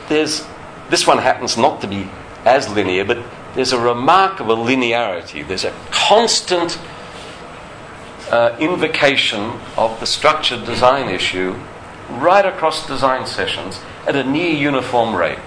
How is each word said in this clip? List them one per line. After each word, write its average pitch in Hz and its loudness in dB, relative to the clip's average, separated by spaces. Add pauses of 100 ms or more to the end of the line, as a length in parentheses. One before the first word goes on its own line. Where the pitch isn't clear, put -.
there's, 151 2 (460)
this 175 4
one 143 6
happens 120 0
not 123 2
to 117 -6
be 98 -4 (360)
as 127 6
linear, 95 2
but 117 0 (360)
there's 127 0
a 127 2
remarkable 123 4
linearity. 117 0
There's 92 -4
a - -2 (180)
constant, 202 2 (1500)
uh, 117 4
invocation 143 0 (160)
of 113 0
the 117 -4
structured 131 2
design 123 4
issue 92 -2 (560)
right 175 4
across 160 -2
design 131 0
sessions - -6 (260)
at 135 0
a 135 0
near 156 0
uniform 127 0
rate. 82 0